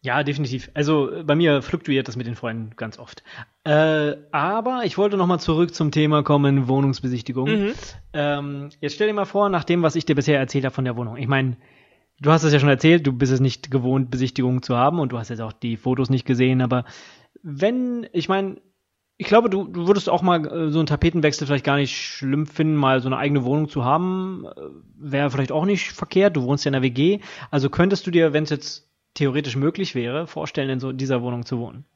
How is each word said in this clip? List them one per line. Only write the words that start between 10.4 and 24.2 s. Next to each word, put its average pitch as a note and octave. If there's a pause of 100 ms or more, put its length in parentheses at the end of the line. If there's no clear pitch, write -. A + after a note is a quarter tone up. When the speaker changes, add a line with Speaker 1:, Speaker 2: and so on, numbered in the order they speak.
Speaker 1:
hab C3
von C3
der B2
Wohnung. A#2
Ich B2
mein, C3 (640)
du C#3+
hast D#3+
es D3+
ja D3
schon C#3+
erzählt, D#3+
du C#3
bist B2+
es B2+
nicht C3
gewohnt, C3
Besichtigungen B2+
zu B2
haben D3
und C3
du B2
hast A2
jetzt A2+
auch A2
die A2+
Fotos B2+
nicht B2+
gesehen, B2+
aber B2 (580)
wenn, A#3
ich F3
mein, G3 (560)
ich -
glaube, A#3
du, F#3+
du F3
würdest G3
auch E3+
mal, E3+
äh, D#3+
so D3+
einen D#3+
Tapetenwechsel D3+
vielleicht C#3
gar C#3+
nicht C#3
schlimm C#3+
finden, D#3
mal C3
so B2+
eine C3
eigene C#3+
Wohnung D3
zu C#3
haben, F#3